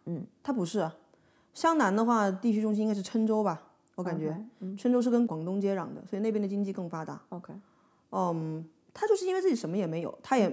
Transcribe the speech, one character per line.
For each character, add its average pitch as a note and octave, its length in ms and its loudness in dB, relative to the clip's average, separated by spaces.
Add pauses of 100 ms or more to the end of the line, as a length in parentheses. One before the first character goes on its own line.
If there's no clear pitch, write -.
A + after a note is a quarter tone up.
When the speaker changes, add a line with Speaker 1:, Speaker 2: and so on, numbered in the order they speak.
Speaker 1:
嗯。 E3+ 180 -6 (180)
Speaker 2:
它 C#4+ 100 -2
不 F#3 120 0
是 G3+ 140 -2
啊。 D#3+ 160 -2 (580)
湘 E4 240 2
南 G3+ 180 4
的 A3 80 4
话， A3+ 260 4
地 F#3+ 220 0
区 G#3+ 100 2
中 G#3+ 140 0
心 G#3+ 80 2
应 G#3+ 40 2
该 A3 60 2
是 G3+ 80 -4
郴 A3 240 0
州 G#3+ 160 2
吧， F3 180 0 (360)
我 F3+ 80 -6
感 E3+ 160 -2
觉。 D#3 100 -2
Speaker 1:
OK， D#3+ 80 -4 (220)
嗯。 F#3+ 180 -8
Speaker 2:
郴 B3 140 2
州 B3 100 4
是 A#3+ 80 2
跟 A#3+ 160 4
广 D#3+ 200 -4
东 F#3+ 140 -2
接 G3 140 0
壤 E3+ 200 -4
的， - 120 -14
所 G3 140 -4
以 - 20 0
那 A3 80 0
边 G#3+ 120 0
的 G3+ 40 0
经 G3+ 160 -2
济 G3 120 -2
更 F3+ 160 -6
发 D#3+ 160 -8
达。 D3+ 140 -12 (100)
Speaker 1:
OK。 F3 240 -12 (580)
Speaker 2:
嗯， E3 520 -2 (300)
它 - 140 -2
就 G#4+ 80 6
是 F#4 100 -2
因 F#4 80 0
为 F#4+ 80 0
自 F#4+ 60 2
己 D4+ 80 4
什 G3+ 120 -4
么 E3+ 100 -2
也 F#3 100 0
没 E3 140 -2
有， - 200 -6
它 - 160 2
也 G3 160 6